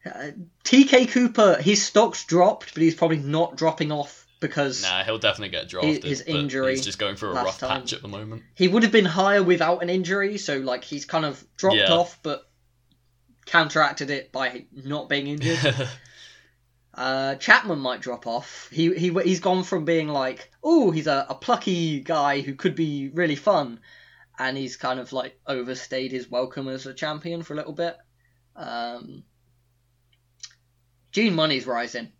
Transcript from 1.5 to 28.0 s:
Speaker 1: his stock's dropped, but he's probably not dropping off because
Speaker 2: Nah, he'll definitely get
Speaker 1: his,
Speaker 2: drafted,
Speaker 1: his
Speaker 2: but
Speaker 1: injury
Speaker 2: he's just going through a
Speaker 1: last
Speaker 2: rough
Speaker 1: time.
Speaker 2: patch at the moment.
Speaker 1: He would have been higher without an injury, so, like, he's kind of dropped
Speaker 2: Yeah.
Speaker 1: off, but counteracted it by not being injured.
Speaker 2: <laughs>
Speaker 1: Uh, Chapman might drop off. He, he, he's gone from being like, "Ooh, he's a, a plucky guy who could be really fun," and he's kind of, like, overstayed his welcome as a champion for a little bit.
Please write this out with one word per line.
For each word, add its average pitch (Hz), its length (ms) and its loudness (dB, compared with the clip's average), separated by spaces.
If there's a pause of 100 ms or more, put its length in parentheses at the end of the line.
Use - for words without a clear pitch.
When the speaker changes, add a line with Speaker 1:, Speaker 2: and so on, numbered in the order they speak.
Speaker 1:
his 190 280 4
stock's - 420 2
dropped, 180 480 2
but 160 100 -2
he's 160 120 4
probably 160 220 0
not 147 400 -2
dropping 156 340 0
off 147 340 -8 (140)
because 139 420 -2
Speaker 2:
Nah, 92 220 -2
he'll 110 140 -2
definitely 104 320 -2
get 80 140 -6
Speaker 1:
his, - 80 -16
Speaker 2:
drafted, 151 340 0
Speaker 1:
his 143 180 -4
Speaker 2:
but 160 120 -10
Speaker 1:
injury 131 400 0
Speaker 2:
he's 135 100 -4
just 98 140 -8
going 101 180 -4
through 104 140 -6
a - 20 -4
Speaker 1:
last 123 120 -2
Speaker 2:
rough - 140 -4
Speaker 1:
time. 127 220 -4
Speaker 2:
patch 120 120 -8
at - 80 -10
the 135 60 -16
moment. 107 360 -12 (120)
Speaker 1:
He 180 140 4
would 220 140 4
have 214 100 4
been 208 120 6
higher 196 380 2
without 175 400 2
an 175 60 -4
injury, 196 480 -2
so, 147 220 -4
like, 127 260 -4
he's 143 200 -10
kind 160 200 -2
of - 180 -8 (140)
dropped 196 200 2
Speaker 2:
Yeah. 190 140 6
Speaker 1:
off, 175 320 2
but - 260 -8 (960)
counteracted 147 640 2
it 135 220 -6
by 127 400 -6
not 139 380 -8
being 143 180 -2
injured. 143 680 0
Speaker 2:
<laughs> - 40 -18 (920)
Speaker 1:
Uh, 135 440 -2
Chapman 220 440 4
might 127 220 -4
drop 120 260 -10
off. - 460 -8
He, 165 200 2
he, 165 200 0 (100)
he's 180 160 2
gone 185 240 2
from 175 220 -2
being 160 240 2
like, 131 420 -4 (140)
"Ooh, 294 260 6
he's 156 160 -2
a, 139 220 0
a 143 60 -6
plucky 165 680 -2
guy 143 400 0
who 139 140 -8
could 170 200 -2
be 147 380 -4
really 156 240 0
fun," 143 420 0 (580)
and 131 200 -4
he's 135 180 -8
kind 127 240 -4
of, 127 140 -12
like, 131 340 -8
overstayed 131 640 -6
his 127 180 -8
welcome 131 380 -4
as 131 200 -10
a 135 60 -14
champion 160 500 -8
for 147 100 -12
a - 20 -8
little 151 180 -10
bit. 170 220 -6 (600)